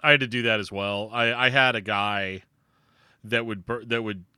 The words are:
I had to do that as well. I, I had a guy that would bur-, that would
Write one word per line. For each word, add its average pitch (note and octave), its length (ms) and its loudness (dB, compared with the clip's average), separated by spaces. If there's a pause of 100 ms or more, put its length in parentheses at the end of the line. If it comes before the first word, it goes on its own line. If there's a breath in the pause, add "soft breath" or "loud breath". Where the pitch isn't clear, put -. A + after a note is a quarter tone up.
I D3+ 80 6
had C#3+ 100 6
to B2+ 60 0
do A#2 160 -2
that A2+ 160 2
as G2 120 -8
well. G2+ 400 -4
I, A#2 220 0
I B2 160 2
had C3 260 4
a A2 60 -4
guy G2+ 600 -2 (840)
that A#2 200 0
would G#2 200 -6
bur-, A#2 200 -6
that A#2 180 -2
would G2+ 220 -6 (120)